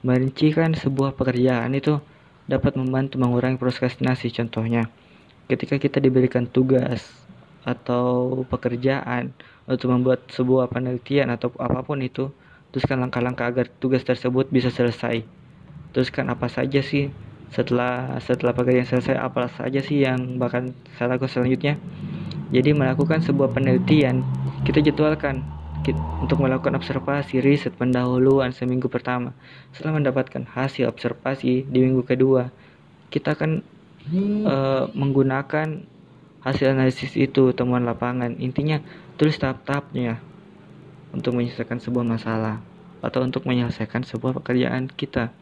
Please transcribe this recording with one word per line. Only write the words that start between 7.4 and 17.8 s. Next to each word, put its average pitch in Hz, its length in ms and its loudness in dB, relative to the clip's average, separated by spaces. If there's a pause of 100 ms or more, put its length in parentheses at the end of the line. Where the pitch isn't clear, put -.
atau 123 880 -2
pekerjaan 123 800 -2 (320)
untuk 127 320 -2
membuat 127 320 2
sebuah 127 400 2
penelitian 123 640 0
atau 123 240 -4
apapun 127 480 -2
itu, 135 240 -4 (400)
teruskan 131 320 -2
langkah-langkah 123 480 -2
agar 123 160 0 (160)
tugas 131 240 2
tersebut 127 480 0
bisa 127 160 4
selesai. 117 560 0 (720)
Teruskan 127 320 0
apa 120 240 -2
saja 135 320 0
sih 143 240 -2 (400)
setelah, 123 720 -2